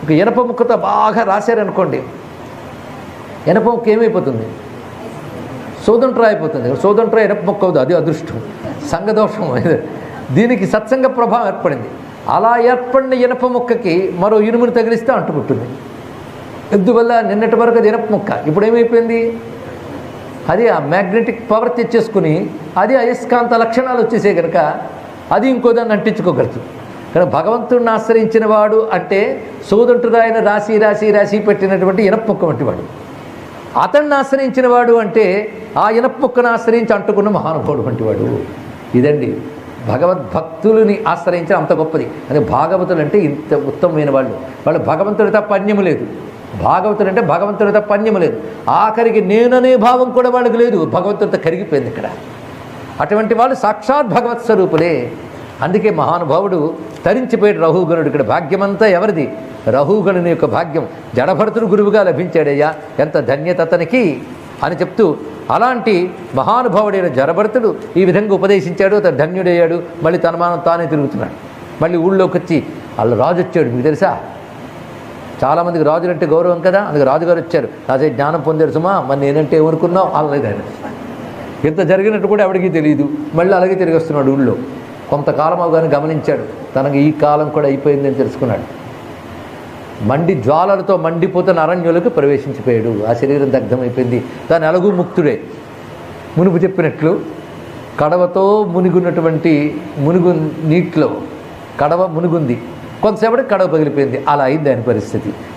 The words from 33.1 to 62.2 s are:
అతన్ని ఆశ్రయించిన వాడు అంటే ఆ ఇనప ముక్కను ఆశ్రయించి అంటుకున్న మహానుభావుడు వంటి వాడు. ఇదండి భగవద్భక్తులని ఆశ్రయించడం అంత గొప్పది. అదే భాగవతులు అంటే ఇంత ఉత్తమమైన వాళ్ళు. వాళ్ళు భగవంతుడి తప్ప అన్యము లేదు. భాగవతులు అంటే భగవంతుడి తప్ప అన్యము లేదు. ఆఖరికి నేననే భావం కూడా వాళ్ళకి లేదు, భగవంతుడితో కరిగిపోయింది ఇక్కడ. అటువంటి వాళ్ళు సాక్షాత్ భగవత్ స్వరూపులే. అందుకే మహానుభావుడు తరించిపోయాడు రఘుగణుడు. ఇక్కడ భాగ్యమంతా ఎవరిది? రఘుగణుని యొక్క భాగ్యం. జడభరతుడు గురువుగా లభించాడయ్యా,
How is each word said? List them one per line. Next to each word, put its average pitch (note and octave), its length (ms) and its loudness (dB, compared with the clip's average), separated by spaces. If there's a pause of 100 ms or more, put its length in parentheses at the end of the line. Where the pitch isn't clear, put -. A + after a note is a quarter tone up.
అతన్ని C#4+ 360 2
ఆశ్రయించిన C4+ 520 2
వాడు A#3+ 260 6
అంటే G#3+ 560 2 (280)
ఆ F#3+ 120 4
ఇనప A#3 300 0
ముక్కను A#3+ 280 2
ఆశ్రయించి A3+ 460 2
అంటుకున్న G3+ 360 0
మహానుభావుడు D3+ 520 -2
వంటి A2+ 220 -2
వాడు. A2 360 0 (580)
ఇదండి C3+ 400 2 (500)
భగవద్భక్తులని F#3 1200 0
ఆశ్రయించడం F3 500 0
అంత D#3 160 0
గొప్పది. D#3 380 -2 (180)
అదే C#3+ 100 2
భాగవతులు E3 640 0
అంటే D3 180 2
ఇంత D3 340 -2
ఉత్తమమైన D3 560 0
వాళ్ళు. B2+ 300 0 (280)
వాళ్ళు D#3+ 160 0
భగవంతుడి G3 480 0
తప్ప G#3+ 220 0
అన్యము G3+ 280 0
లేదు. D3+ 260 0 (560)
భాగవతులు G3+ 440 2
అంటే G3 140 0
భగవంతుడి G3 500 0
తప్ప G#3 220 2
అన్యము G#3 240 0
లేదు. B2+ 240 0 (280)
ఆఖరికి A3 520 2
నేననే A#3+ 540 4
భావం B3 360 4
కూడా B3 180 2
వాళ్ళకి A#3+ 280 2
లేదు, A3 280 4
భగవంతుడితో F#3 520 0
కరిగిపోయింది D#3+ 520 -2
ఇక్కడ. - 140 -8 (1000)
అటువంటి G#3 320 0
వాళ్ళు B3 220 2
సాక్షాత్ B3+ 520 0
భగవత్ A#3+ 380 -2
స్వరూపులే. D#3+ 640 2 (500)
అందుకే F#3+ 280 0
మహానుభావుడు E3 840 0 (320)
తరించిపోయాడు G3+ 540 2
రఘుగణుడు. D#3+ 480 2
ఇక్కడ C#3+ 140 0
భాగ్యమంతా F3+ 680 0
ఎవరిది? F3 460 2 (340)
రఘుగణుని E3+ 600 2
యొక్క E3 160 2
భాగ్యం. D3 420 -2 (280)
జడభరతుడు G3 500 0
గురువుగా G3+ 380 4
లభించాడయ్యా, D#3 720 2 (260)